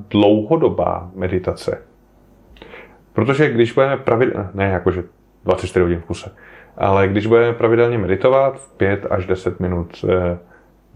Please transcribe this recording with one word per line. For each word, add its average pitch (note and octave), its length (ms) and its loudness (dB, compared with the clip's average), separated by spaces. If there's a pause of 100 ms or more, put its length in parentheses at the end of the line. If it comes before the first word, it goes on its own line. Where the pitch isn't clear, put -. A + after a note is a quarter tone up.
(100)
dlouhodobá G#2 1040 2
meditace. F#2 680 -6 (1300)
Protože C3+ 380 0
když A#2 220 2
budeme C3+ 240 0
pravid-, - 580 -2
ne, G2 100 -2
jakože F#2 400 -2 (400)
dvacet F2+ 220 -2
čtyři F2+ 160 0
hodin F2 180 0
v - 40 -14
kuse, - 260 -12 (460)
ale G2 320 2
když G2+ 180 -2
budeme A#2 260 4
pravidelně A#2 460 2
meditovat C3 600 2
v - 120 -20
pět G2+ 380 -2
až F#2 160 -2
deset F#2 340 -4
minut, F2+ 480 -6
eh, F2 300 0 (580)